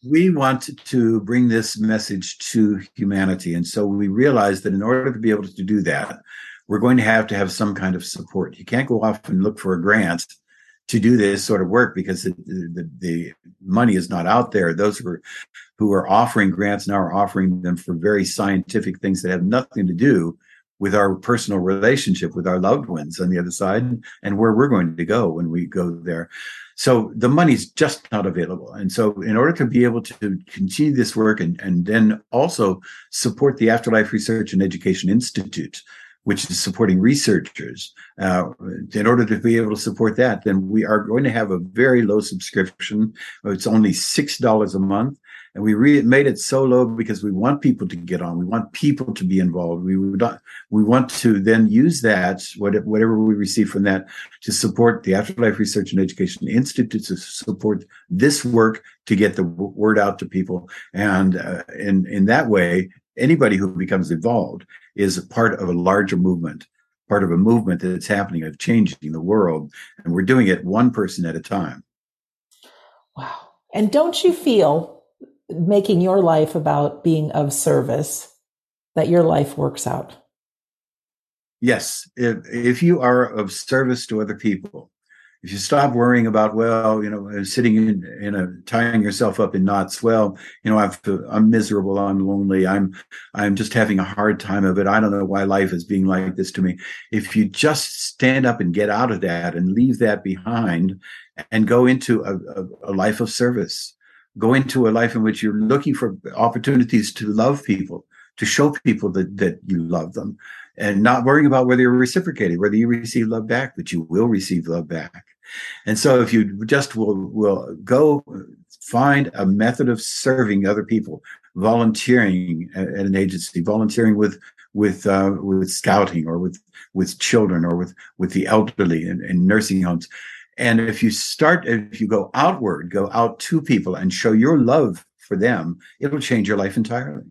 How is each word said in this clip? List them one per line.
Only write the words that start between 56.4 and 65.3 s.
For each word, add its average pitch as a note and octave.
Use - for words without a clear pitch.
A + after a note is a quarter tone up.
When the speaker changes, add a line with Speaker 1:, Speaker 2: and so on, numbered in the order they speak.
Speaker 1:
Institute, A2+
to F2+
support G2+
this C3
work, A2+
to A2
get G2
the G2
w-, F2+
word G#2+
out G2+
to F#2
people. F2+
And, F#2+
uh, F2
in, G2
in G2
that B2
way, F#2
anybody B2+
who F#2
becomes F2
involved F2
is G2
a F2
part A2